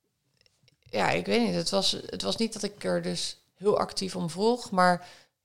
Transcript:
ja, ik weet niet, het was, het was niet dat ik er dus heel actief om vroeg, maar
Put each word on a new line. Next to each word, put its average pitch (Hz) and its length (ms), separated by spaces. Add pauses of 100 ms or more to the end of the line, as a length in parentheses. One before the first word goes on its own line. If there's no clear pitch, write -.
(920)
ja, 185 200
ik 175 160
weet 226 200
niet, 185 80
het 170 160
was, 190 220
het - 300
was 190 140
niet 226 160
dat 202 100
ik 202 220
er 175 180
dus 175 340 (180)
heel 202 240
actief - 380
om 175 140
vroeg, 220 400
maar 180 380 (360)